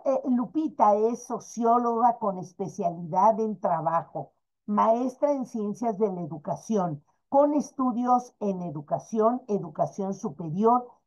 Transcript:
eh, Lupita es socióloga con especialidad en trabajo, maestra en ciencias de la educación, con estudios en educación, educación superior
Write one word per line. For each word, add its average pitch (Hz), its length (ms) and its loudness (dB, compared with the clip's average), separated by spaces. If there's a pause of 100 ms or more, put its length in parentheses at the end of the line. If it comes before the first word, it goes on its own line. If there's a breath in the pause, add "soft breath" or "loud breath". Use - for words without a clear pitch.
eh, 262 220 0
Lupita 247 680 2
es 226 300 0
socióloga 233 920 0
con 185 220 -4
especialidad 175 1000 0
en 220 200 -4
trabajo, 160 720 -4 (340)
maestra 233 680 0
en 269 140 -4
ciencias 208 540 -4
de 208 120 2
la 175 100 -6
educación, 165 800 -4 (260)
con 294 240 4
estudios 247 840 0
en 190 220 -2
educación, 180 840 -2
educación 190 680 -4
superior 208 760 0 (200 loud breath)